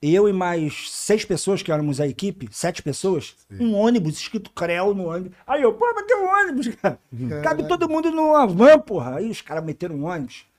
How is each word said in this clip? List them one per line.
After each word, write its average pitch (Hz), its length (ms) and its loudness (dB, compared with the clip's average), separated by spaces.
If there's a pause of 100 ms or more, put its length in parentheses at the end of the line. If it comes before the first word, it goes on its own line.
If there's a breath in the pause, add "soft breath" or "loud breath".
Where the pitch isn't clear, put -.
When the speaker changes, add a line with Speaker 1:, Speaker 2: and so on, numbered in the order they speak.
Speaker 1:
eu 185 280 4
e - 20 0
mais 175 580 -4
seis - 360 -2
pessoas, 190 360 -2
que 170 120 -4
éramos 147 260 -2
a 147 80 0
equipe, 190 460 -6
sete - 280 -6
pessoas, 156 540 -4 (160)
Speaker 2:
Sim. 98 140 -8
Speaker 1:
um 220 100 0
ônibus 202 420 2
escrito - 340 -10
creu 180 440 -2
no 185 140 -6
ônibus. 185 360 -10
Aí 285 160 -2
eu, 226 120 4
"Pô, 480 200 0
mas 415 120 -6
tem 453 100 4
um 392 100 -2
ônibus, 359 500 0
cara. 165 220 -2 (140)
Speaker 2:
Caralho. 127 320 -8
Speaker 1:
Cabe - 240 -2
todo 339 220 0
mundo 311 220 0
numa 302 360 4
van, 240 320 8
porra." 131 380 -6
Aí 214 120 -4
os 208 120 -10
caras 156 240 -8
meteram 160 300 -8
um 143 100 -6
ônibus. 160 400 -8 (140)